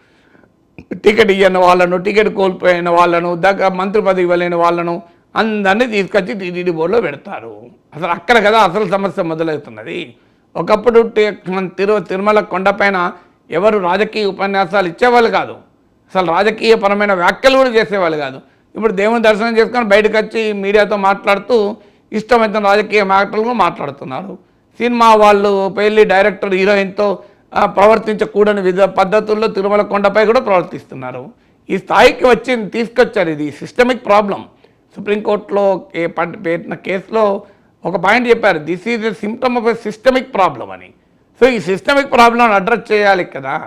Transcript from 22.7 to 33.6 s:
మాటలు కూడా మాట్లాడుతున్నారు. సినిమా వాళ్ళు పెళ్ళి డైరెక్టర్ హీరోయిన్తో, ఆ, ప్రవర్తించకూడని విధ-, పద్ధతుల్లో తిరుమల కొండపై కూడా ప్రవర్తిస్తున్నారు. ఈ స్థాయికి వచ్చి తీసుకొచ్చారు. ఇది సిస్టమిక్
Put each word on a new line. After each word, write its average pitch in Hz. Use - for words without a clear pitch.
మాటలు 196
కూడా 233
మాట్లాడుతున్నారు. 170
సినిమా 233
వాళ్ళు 202
పెళ్ళి 214
డైరెక్టర్ 196
హీరోయిన్తో, 196
ఆ, 208
ప్రవర్తించకూడని 208
విధ-, 185
పద్ధతుల్లో 214
తిరుమల 208
కొండపై 202
కూడా 240
ప్రవర్తిస్తున్నారు. 139
ఈ 190
స్థాయికి 240
వచ్చి 233
తీసుకొచ్చారు. 214
ఇది 147
సిస్టమిక్ -